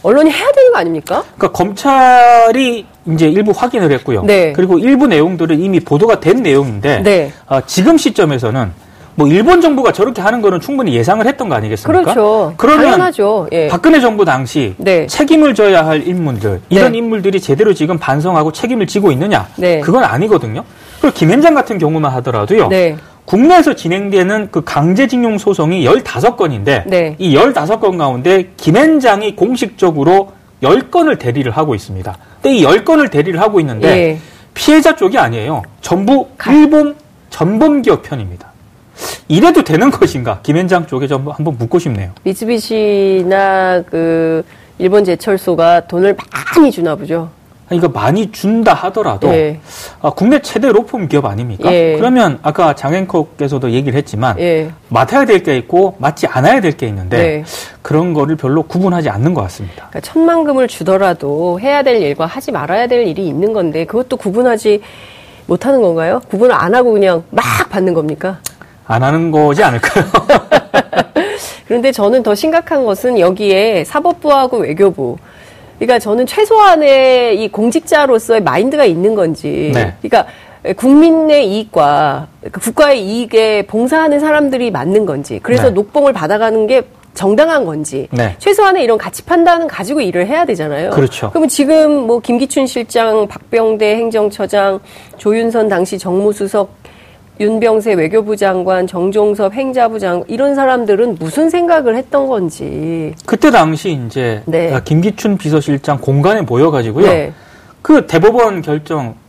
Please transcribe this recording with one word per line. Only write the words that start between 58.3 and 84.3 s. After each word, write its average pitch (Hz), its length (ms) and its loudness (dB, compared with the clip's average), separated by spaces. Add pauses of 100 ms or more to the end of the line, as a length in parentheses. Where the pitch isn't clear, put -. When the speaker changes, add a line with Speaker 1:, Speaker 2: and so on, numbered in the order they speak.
Speaker 2:
별로 147 260 -2
구분하지 175 460 -2
않는 120 240 -2
것 135 80 -2
같습니다. 95 480 -12
Speaker 1:
그러니까 - 100 -12
천만금을 311 720 0
주더라도 175 880 -2
해야 277 240 0
될 247 180 2
일과 147 240 -2
하지 262 280 -10
말아야 185 340 -4
될 240 180 0
일이 175 220 -4
있는 170 240 -2
건데 165 340 -2
그것도 247 300 -4
구분하지 214 680 -2 (640)
못하는 247 360 0
건가요? 175 480 -2
구분을 220 260 0
안 180 180 0
하고 247 200 2
그냥 185 380 0
막 185 120 -2 (260)
받는 185 240 -2
겁니까? 156 440 -6 (480)
Speaker 2:
안 117 180 0
하는 160 260 0
거지 151 320 2
않을까요? 143 440 0
<laughs> - 1200 0
Speaker 1:
<laughs> - 400 -12
그런데 240 240 0
저는 226 320 0
더 208 100 0
심각한 311 520 -2
것은 220 340 -2
여기에 190 640 2
사법부하고 285 760 -2
외교부, 151 580 -2 (600)
그러니까 240 220 0
저는 226 260 -2
최소한의 277 1160 2
이 208 60 -6
공직자로서의 233 920 0
마인드가 220 440 0
있는 185 300 0
건지, 151 580 -4
Speaker 2:
네. 104 280 -2
Speaker 1:
그러니까 - 300 0 (440)
국민의 302 720 4
이익과, 151 800 0 (120)
그러니까 - 220 -14
국가의 269 440 0
이익에 220 640 0
봉사하는 285 520 0
사람들이 285 520 0